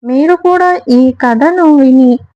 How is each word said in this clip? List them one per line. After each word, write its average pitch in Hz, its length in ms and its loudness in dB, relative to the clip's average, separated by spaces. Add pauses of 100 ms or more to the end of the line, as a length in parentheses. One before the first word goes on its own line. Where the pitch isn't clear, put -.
మీరు 277 300 -2
కూడా 359 540 -2
ఈ 254 240 2
కథను 294 640 0
విని 262 420 2 (180)